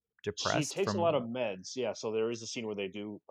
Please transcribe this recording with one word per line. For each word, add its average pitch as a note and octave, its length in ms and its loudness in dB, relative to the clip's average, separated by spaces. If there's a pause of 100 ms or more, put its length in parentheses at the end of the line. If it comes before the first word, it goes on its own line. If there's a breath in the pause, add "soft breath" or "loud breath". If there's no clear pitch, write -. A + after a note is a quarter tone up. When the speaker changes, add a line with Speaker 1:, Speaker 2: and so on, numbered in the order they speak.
(340)
Speaker 1:
She A2 300 2
Speaker 2:
depressed - 20 -2
Speaker 1:
takes G3+ 280 0
a G3 40 2
lot E3+ 160 6
of B2+ 100 2
Speaker 2:
from - 0 -
Speaker 1:
meds, A2+ 520 -4
yeah, A#2+ 160 0
so A2+ 180 -4
there A2 200 2
is A#2 120 -4
a A2+ 40 -8
scene A2+ 200 -4
where G#2+ 80 -2
they G2 140 -2
do, G#2 320 -8 (100)